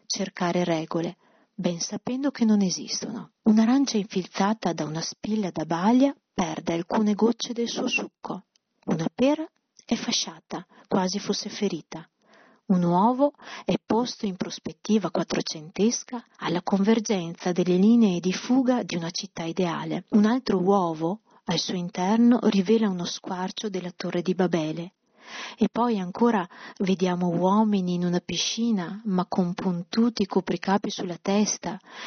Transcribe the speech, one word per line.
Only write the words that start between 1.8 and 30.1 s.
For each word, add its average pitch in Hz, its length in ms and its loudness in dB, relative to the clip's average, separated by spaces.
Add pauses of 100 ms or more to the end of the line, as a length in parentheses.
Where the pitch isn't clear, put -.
che - 120 -2
non 214 180 6
esistono. - 720 -4 (120)
Un'arancia 226 520 4
infilzata 196 800 -2
da 165 100 -4
una 156 160 -6
spilla 208 520 -4
da 160 120 -6
balia 220 500 4 (200)
perde 165 400 -4
alcune 208 400 0
gocce 226 400 0
del 226 160 -4
suo 254 180 -6
succo. 214 600 -6 (380)
Una 165 280 -2
pera 302 340 0 (380)
è 233 100 0
fasciata, 170 720 -6 (220)
quasi 185 300 0
fosse 202 300 -4
ferita. 165 580 -6 (600)
Un 180 180 2
uovo 240 500 4 (300)
è - 120 0 (100)
posto 226 400 -2
in 185 100 -4
prospettiva 180 760 -2
quattrocentesca 185 1120 -4 (120)
alla 175 240 -2
convergenza 196 920 0
delle 180 240 2
linee 208 420 6
di 185 140 -4
fuga 247 500 0
di - 120 -6
una 165 160 -4
città - 320 -10
ideale. 165 640 -2
Un 208 160 4
altro 226 320 0
uovo, 175 640 2 (240)
al 165 140 0
suo - 160 -4
interno, 208 680 2
rivela 208 460 4
uno 180 160 -4
squarcio 190 640 -8
della 180 260 -6
Torre 175 260 -4
di 180 120 0
Babele. 170 600 -2 (640)
E 208 140 2
poi 226 280 0
ancora 185 480 0 (300)
vediamo 180 500 0
uomini 185 680 2
in 175 100 0
una 175 140 2
piscina, 196 840 -4
ma 185 200 2
con 180 280 0
puntuti 196 720 0